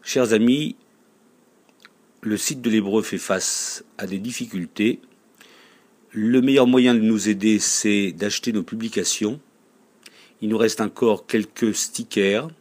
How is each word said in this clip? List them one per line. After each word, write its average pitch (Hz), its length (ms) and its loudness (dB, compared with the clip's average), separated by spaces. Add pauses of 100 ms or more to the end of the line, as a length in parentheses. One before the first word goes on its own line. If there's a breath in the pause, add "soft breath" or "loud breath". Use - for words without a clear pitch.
Chers 123 300 0
amis, 123 420 2 (1500)
le 107 140 -2
site 135 240 -6
de 120 100 -2
l'Hébreu 104 320 2
fait 92 160 -6
face - 680 -4 (140)
à 101 100 -8
des 98 100 -6
difficultés. 107 800 -4 (1080 soft breath)
Le 117 300 2
meilleur 135 260 4
moyen 123 280 6
de 113 60 4
nous 107 280 2
aider, 104 320 2
c'est 101 500 0
d'acheter 101 420 -6
nos 98 120 -2
publications. 110 760 -4 (1000 loud breath)
Il 107 80 -4
nous 110 100 0
reste 110 220 2
encore 104 460 0
quelques 107 480 -2
stickers. 110 760 -2 (100)